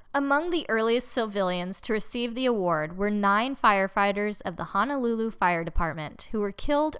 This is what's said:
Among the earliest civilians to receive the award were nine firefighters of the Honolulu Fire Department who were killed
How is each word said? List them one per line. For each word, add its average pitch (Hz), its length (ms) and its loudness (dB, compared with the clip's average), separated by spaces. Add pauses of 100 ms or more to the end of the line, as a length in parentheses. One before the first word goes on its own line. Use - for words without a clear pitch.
(140)
Among 285 360 2
the - 180 0
earliest 226 440 2
civilians 190 680 -2
to 233 120 -2
receive 233 400 -2
the 254 140 0
award 175 500 0
were 202 140 0
nine 208 440 2
firefighters 202 880 2
of 175 120 -6
the - 80 -6
Honolulu 226 680 -2
Fire 175 340 0
Department 156 680 -4
who 220 80 -2
were 202 120 -2
killed 294 480 0